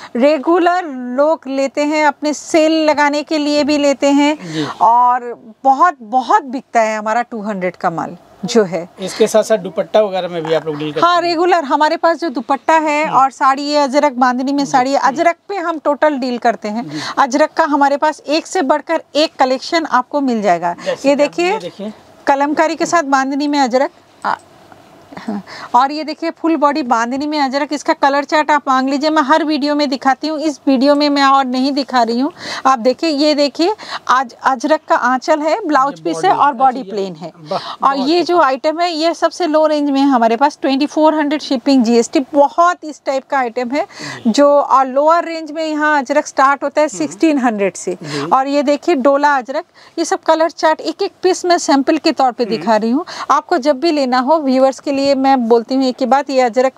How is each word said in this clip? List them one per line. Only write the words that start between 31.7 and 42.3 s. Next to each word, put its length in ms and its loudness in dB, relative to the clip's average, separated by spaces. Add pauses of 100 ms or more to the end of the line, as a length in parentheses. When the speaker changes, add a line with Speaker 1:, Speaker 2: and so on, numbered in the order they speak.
Speaker 1:
दिखा 320 0
रही 160 -2
हूँ। 120 -2 (340)
आप 140 4
देखिए, 300 0
ये 260 2
देखिए 400 0 (320)
आज 360 0
अजरक 460 0
का 60 4
आंचल 440 0
है, 280 0
ब्लाउज 260 2
Speaker 2:
ये 100 -18
Speaker 1:
पीस 100 -4
Speaker 2:
बॉडी 140 -2
Speaker 1:
है 60 4
और 140 2
Speaker 2:
अच्छा 100 -2
Speaker 1:
body 200 2
Speaker 2:
ये 60 -8
Speaker 1:
प्लेन 320 -6
है। 200 -14
Speaker 2:
वाह, 240 -8
Speaker 1:
और 360 -2
Speaker 2:
बहुत 140 -2
Speaker 1:
ये 100 2
Speaker 2:
अच्छा। 140 -2
Speaker 1:
जो 80 4
item 380 0
है 140 0
ये 200 -2
सबसे 340 -2
low 200 2
range 220 0
में 120 0
है 60 4
हमारे 280 2
पास, 260 0
ट्वेंटी 240 0
फ़ोर 300 2
hundred 260 -2
shipping 420 0
जीएसटी, 360 2 (140)